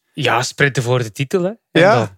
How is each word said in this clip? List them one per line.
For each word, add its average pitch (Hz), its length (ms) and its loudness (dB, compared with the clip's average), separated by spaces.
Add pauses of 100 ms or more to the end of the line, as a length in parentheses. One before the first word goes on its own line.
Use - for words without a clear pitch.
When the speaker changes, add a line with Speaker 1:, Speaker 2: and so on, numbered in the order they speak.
(140)
Speaker 1:
Ja, 120 280 0
sprinten 131 420 -2
voor 123 160 0
de 110 120 -6
titel, 170 320 -4
hè? 185 60 -2 (220)
En 160 100 2
Speaker 2:
Ja, 196 140 6
Speaker 1:
dan? 110 220 0